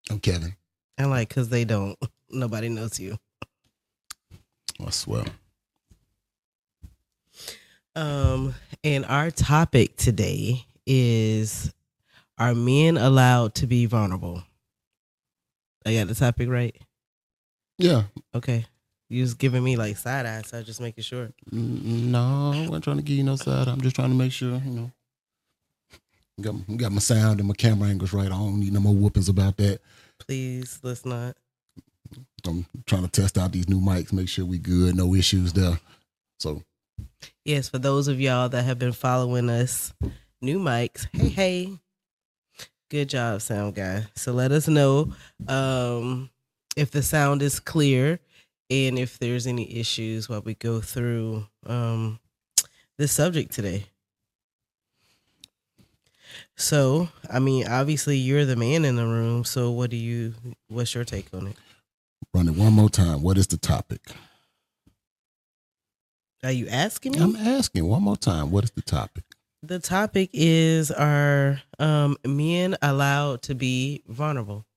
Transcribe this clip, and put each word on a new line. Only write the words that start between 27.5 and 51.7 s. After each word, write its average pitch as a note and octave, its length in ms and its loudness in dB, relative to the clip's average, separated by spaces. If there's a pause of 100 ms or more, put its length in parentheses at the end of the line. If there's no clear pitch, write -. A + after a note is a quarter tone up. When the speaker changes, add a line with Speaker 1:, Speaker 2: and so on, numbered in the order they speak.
Speaker 1:
camera G#2 340 2
angles F#2+ 260 -2
right. G2 120 0
I F#2+ 40 -2
don't G2 300 -2
need G2 120 -2
no G2+ 80 2
more G#2 140 6
whoopings G2+ 340 4
about G2 300 2
that. G2+ 220 2 (380)
Speaker 2:
Please, B2+ 640 -8
let's B2 220 -8
not. B2 320 -8 (1120)
Speaker 1:
I'm F2 180 -4 (220)
trying F#2 160 0
to F2+ 60 -2
test G2+ 280 2
out F#2 160 0
these F2+ 160 0
new F#2+ 120 4
mics, F#2 340 0
make F#2 160 -2
sure F#2 160 -4
we F2+ 120 -4
good, F2+ 380 2
no F2+ 180 2
issues F#2 380 2
there. F2 260 2 (600)
So. D#2 240 -8 (840)
Speaker 2:
Yes, D3 240 -2
for C3 100 -6
those C#3 300 0
of C3+ 100 0
y'all B2+ 300 2
that B2 160 -2
have B2+ 140 -2
been B2 140 -2
following B2 580 0
us, A#2+ 420 -2 (480)
new C#3 180 -2
mics, A#2+ 540 -2
hey, - 160 2
hey. F#3 500 -2 (1120)
Good D3 180 -4
job, A#2 320 -2
sound G#2 360 -4
guy. G2 300 -6 (100)
So - 160 -6
let B2+ 180 0
us D3 160 2
know, C#3+ 460 4 (340)
um, B2+ 840 -2 (480)
if D3 140 0
the C#3+ 140 0
sound C#3+ 360 2
is C#3+ 200 0
clear C#3+ 580 2 (500)
and C3 300 0
if B2 220 -4
there's B2 260 -2
any A#2+ 320 -4
issues A2+ 500 -6
while G#2+ 140 -6
we A2+ 120 -8
go A#2 260 -4
through, A2+ 680 -4 (200)
um, A2+ 520 -4 (800)